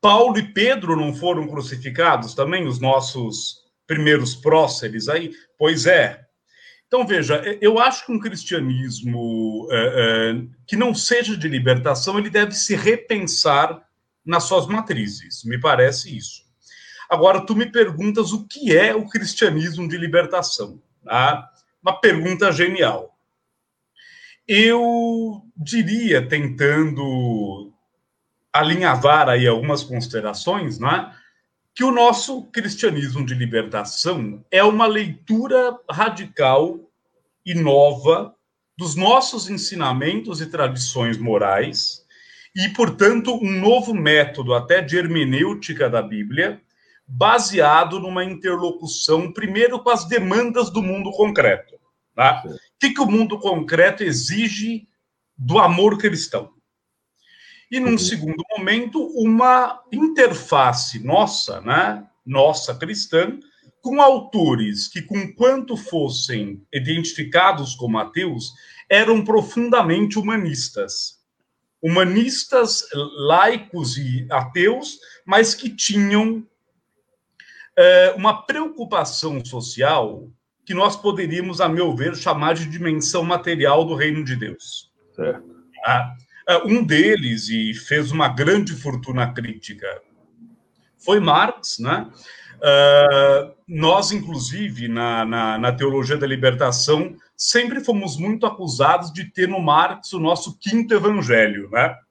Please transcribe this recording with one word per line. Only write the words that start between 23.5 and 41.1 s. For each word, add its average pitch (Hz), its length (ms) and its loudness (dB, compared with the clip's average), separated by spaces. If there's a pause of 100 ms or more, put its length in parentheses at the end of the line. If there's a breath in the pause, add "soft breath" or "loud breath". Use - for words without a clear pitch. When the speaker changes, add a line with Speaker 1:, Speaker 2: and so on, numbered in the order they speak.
Speaker 1:
Eu 233 960 2 (140)
diria, 180 680 0
tentando 127 1500 -2 (800)
alinhavar 151 760 4
aí 123 180 4
algumas 120 360 0
considerações, 120 960 -6
né, 151 340 -2 (640 loud breath)
que - 80 -4
o 262 80 2
nosso 240 640 2
cristianismo 143 760 -4
de 127 80 -6
libertação 113 1160 -4
é 190 120 4
uma 214 240 4
leitura 226 920 -2 (140)
radical 160 880 0 (680)
e 180 100 -8
nova 147 800 2 (440)
dos 160 160 -8
nossos 214 560 2
ensinamentos 170 880 -4
e 160 60 -8
tradições 127 720 -4